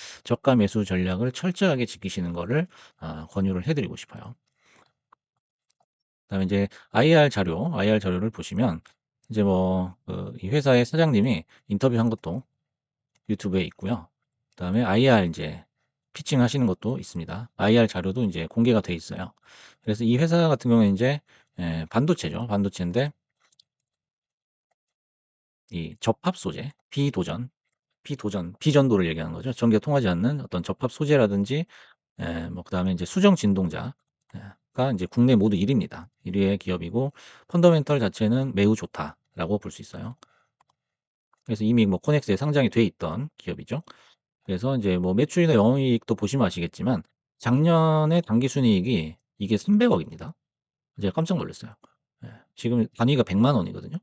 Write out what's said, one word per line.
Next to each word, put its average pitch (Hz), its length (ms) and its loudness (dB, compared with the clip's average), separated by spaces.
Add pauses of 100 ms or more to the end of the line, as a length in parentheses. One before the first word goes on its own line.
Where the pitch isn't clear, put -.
(240)
저가 127 320 2
매수 104 300 2
전략을 92 480 -2
철저하게 175 520 0
지키시는 90 480 -8
거를, 110 340 -4 (320)
아, 80 320 -12
권유를 95 360 -2
해드리고 147 300 -4
싶어요. - 360 -18 (2000)
그다음에 95 140 0
이제 101 240 0 (220)
아이알 147 380 6
자료, 98 480 -2
아이알 107 220 2
자료를 95 300 -2
보시면 95 500 -4 (500)
이제 107 140 0
뭐, 92 600 0
그, - 360 -10
이 92 60 -10
회사의 131 380 2
사장님이 120 580 2 (240)
인터뷰한 117 420 2
것도 110 340 -6 (840)
유튜브에 95 340 -2
있고요. 92 440 -8 (440)
그다음에 95 300 -2
아이알 110 460 4
이제 80 380 -8 (480)
피칭하시는 127 540 0
것도 110 320 -4
있습니다. 85 580 -12
아이알 110 320 4
자료도 95 340 -4
이제 85 240 -4
공개가 117 320 2
돼 92 140 -4
있어요. 85 400 -10 (500)
그래서 110 220 -4
이 120 120 4
회사 165 300 4
같은 147 220 0
경우는 110 240 6
이제, 127 260 0 (400)
에, 82 300 -4
반도체죠. 120 580 -2
반도체인데 101 640 -2 (2500)
이 82 280 -10
접합 - 380 -2
소재, - 340 -10 (180)
비도전, 123 600 -4 (540)
비도전, 98 560 -8
비전도를 135 480 4
얘기하는 80 260 -6
거죠. 123 180 -8
전기가 113 280 2
통하지 139 280 0
않는 110 340 0
어떤 87 220 -6
접합 - 300 -6
소재라든지, 131 720 2 (540)
에, 82 300 -8
뭐 90 140 -10
그다음에 92 300 -2
이제 87 100 -4
수정 190 320 4
진동자, 95 580 -2 (420)
에, - 40 -14 (340)
가 131 200 0
이제 92 120 -4
국내 123 300 4
모두 104 220 4
일 98 100 0
위입니다. 117 420 -2 (140)
일 92 140 -6
위의 98 200 2
기업이고 95 540 -4 (380)
펀더멘털 165 500 4
자체는 117 560 0
매우 101 180 4
좋다라고 - 840 -6
볼 - 100 -12
수 - 120 -16
있어요. - 340 -14 (1300)
그래서 107 220 -4
이미 113 200 4
뭐 95 140 0
코넥스에 143 380 0
상장이 143 320 0
돼 117 140 2
있던 92 540 -4
기업이죠. 85 460 -8 (640)
그래서 117 320 -2
이제 98 200 0
뭐 92 160 0
매출이나 151 420 2
영업이익도 120 600 2
보시면 110 300 0
아시겠지만 90 580 -4 (340)
작년에 160 840 2
당기순이익이 110 960 0 (220)
이게 104 180 0
삼백억입니다. 196 760 0 (680)
제가 98 120 0
깜짝 165 240 0
놀랐어요. - 380 -8 (480)
예, 113 80 -18 (240)
지금 117 320 0 (100)
단위가 127 260 2
백만 120 320 4
원이거든요. 101 480 -4